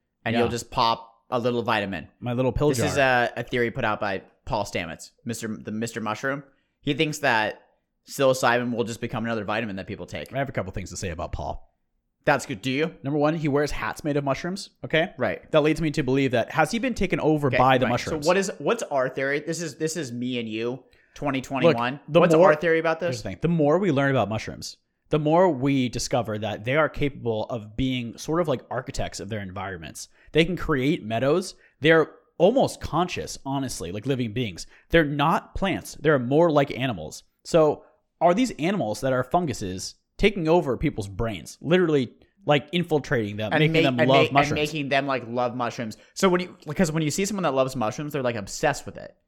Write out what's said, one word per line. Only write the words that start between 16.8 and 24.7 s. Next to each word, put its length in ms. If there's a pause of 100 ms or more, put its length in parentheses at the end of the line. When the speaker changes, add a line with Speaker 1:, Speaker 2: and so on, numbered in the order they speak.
Speaker 2:
taken 260
over 280
Speaker 1:
Okay, 100
Speaker 2:
by 200
the 80
Speaker 1:
right. 40
Speaker 2:
mushrooms? 340
Speaker 1:
So 40
what 100
is, 200
what's 260
our 260
theory? 300
This 220
is, 140
this 200
is 160
me 260
and 100
you, 340 (320)
twenty 260
twenty-one. 540
Speaker 2:
Look, 140
the 120
Speaker 1:
What's 140
Speaker 2:
more, 160
Speaker 1:
our 40
theory 260
about 200
this? 80
Speaker 2:
here's 140
the 80
thing. 100
The 80
more 300
we 140
learn 180
about 180
mushrooms, 480 (340)